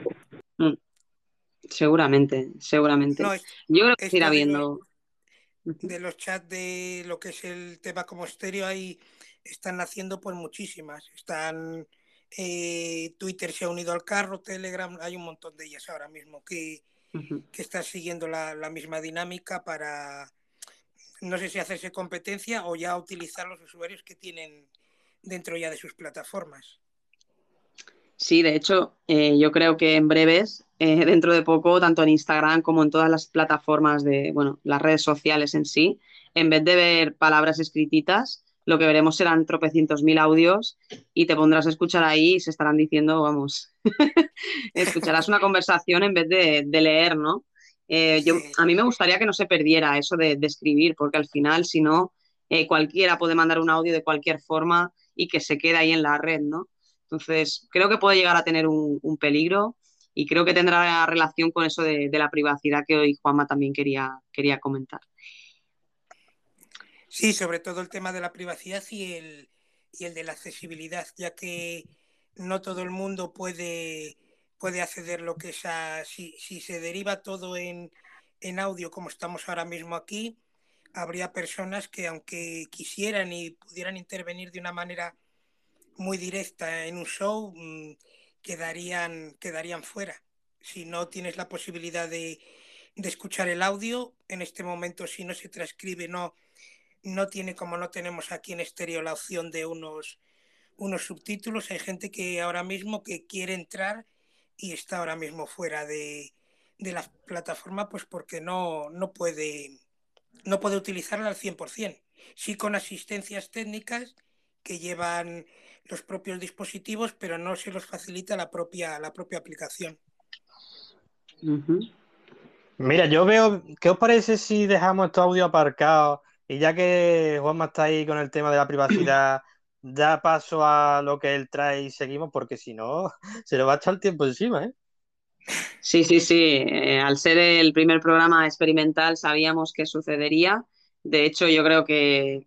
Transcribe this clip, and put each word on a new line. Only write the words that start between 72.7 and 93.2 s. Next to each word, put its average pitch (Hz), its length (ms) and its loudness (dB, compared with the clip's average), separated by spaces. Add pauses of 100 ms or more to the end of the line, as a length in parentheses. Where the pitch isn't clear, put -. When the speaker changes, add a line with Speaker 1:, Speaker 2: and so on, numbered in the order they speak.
Speaker 2:
el 185 80 -10
mundo 190 420 -10
puede, 165 840 -12 (420)
puede 180 220 -8
acceder 170 400 -10
lo 165 140 -8
que 165 140 -16
es - 160 -14
a, 160 400 -10
si, 170 320 -20
si - 240 -18
se 175 180 -12
deriva 196 440 -8
todo 185 340 -12
en, 175 340 -14 (500)
en 185 180 -12
audio, 180 320 -10
como 180 180 -16
estamos 175 400 -14
ahora 170 160 -8
mismo 170 300 -12
aquí, 214 420 -12 (560)
habría 175 400 -10
personas 185 540 -12
que, 180 200 -12
aunque 165 640 -14
quisieran 196 640 -8
y 170 180 -12
pudieran 185 460 -16
intervenir 180 540 -16
de 180 80 -16
una 175 120 -12
manera 175 440 -12 (840)
muy 190 200 -8
directa 175 680 -10
en 170 120 -12
un 170 80 -14
show, 208 500 -8
mm, 156 380 -18 (500)
quedarían, 165 960 -10
quedarían 165 440 -12
fuera. - 380 -14 (400)
Si 175 240 -18
no 175 220 -10
tienes 180 300 -14
la 180 120 -12
posibilidad 170 580 -10
de, 165 320 -12 (560)
de 185 140 -10
escuchar 185 400 -8